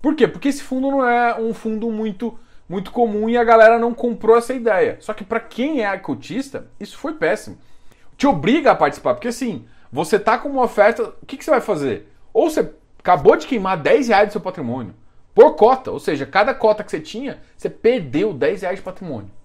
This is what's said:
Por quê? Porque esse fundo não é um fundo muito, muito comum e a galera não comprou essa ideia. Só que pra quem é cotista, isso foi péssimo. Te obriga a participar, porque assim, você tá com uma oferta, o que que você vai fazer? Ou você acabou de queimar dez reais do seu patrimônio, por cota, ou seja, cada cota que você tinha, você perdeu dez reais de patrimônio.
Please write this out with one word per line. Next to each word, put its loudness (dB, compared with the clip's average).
Por 0
quê? 4
Porque -4
esse -4
fundo -4
não 0
é 0
um -4
fundo -6
muito, -8
muito -8
comum 0
e 0
a 4
galera 8
não -2
comprou 2
essa 0
ideia. 0
Só -10
que -10
pra -4
quem -4
é -4
cotista, -10
isso -16
foi -8
péssimo. -4
Te 0
obriga 2
a 2
participar, 0
porque -8
assim, -8
você 0
tá 0
com -8
uma -2
oferta, 2
o -20
que -12
que -16
você -2
vai 4
fazer? -4
Ou 2
você -2
acabou 4
de -8
queimar -2
dez 2
reais 4
do -12
seu -6
patrimônio, -8
por 8
cota, 2
ou -8
seja, -4
cada 0
cota 0
que -16
você -6
tinha, -12
você -8
perdeu 0
dez -4
reais -6
de -16
patrimônio. -12